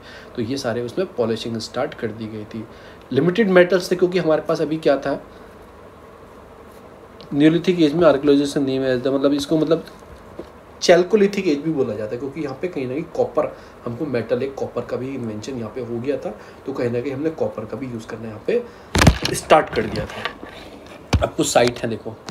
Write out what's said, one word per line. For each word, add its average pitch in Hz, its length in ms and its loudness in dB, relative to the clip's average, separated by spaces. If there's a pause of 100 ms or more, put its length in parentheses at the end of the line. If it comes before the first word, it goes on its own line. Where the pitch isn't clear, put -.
(360)
तो 123 60 -4
ये 123 160 -4
सारे 120 240 -4
उसमें 120 260 -4
polishing 113 500 -2
start 123 360 -6
कर - 140 -6
दी 110 180 -10
गई 107 200 -10
थी। 110 180 -10 (480)
Limited 180 380 4
metals 180 420 4
थे 185 40 2
क्योंकि 175 240 2
हमारे 156 220 2
पास 160 200 -2
अभी 156 160 -2
क्या 151 200 2
था, 139 260 -4 (2000)
Neolithic 160 480 4
age 147 120 6
में 170 140 4
आर्कियोलॉजिस्ट 143 500 4
नेम 131 240 0
है, 131 160 2
मतलब 135 360 2
इसको 147 240 0
मतलब 156 280 0 (960)
chalcolithic 185 680 4
age 143 120 2
भी 160 120 -2
बोला 123 220 0
जाता 107 180 -6
है, 123 60 -4
क्योंकि 139 240 -8
यहाँ 135 200 -8
पे 185 60 -2
कहीं 139 200 -6
ना 127 60 -6
कहीं 160 100 -4
copper, - 540 -2 (280)
हमको 123 200 -6
metal, 123 380 -2
एक - 120 -6
copper 117 260 -6
का - 160 -6
भी 123 100 -8
इन्वेंशन 120 500 -8
यहाँ 110 180 -8
पे 127 60 -8
हो 117 180 -6
गया 135 180 -2
था, 190 180 -8 (300)
तो 139 80 -6
कहीं 135 160 -2
ना 120 120 -2
कहीं 135 120 -6
हमने 147 160 -4
copper 110 360 -4
का 110 120 -10
भी 131 100 -10
यूज़ 117 200 -10
करना 113 200 -12
यहाँ 107 200 -14
पे 233 160 0 (680)
start - 360 4
कर - 120 -2
दिया 104 240 -4
था। - 1160 -6
अब 113 100 -2
कुछ - 140 0
site 123 320 4
हैं 120 100 -4
देखो, 110 260 -8 (160)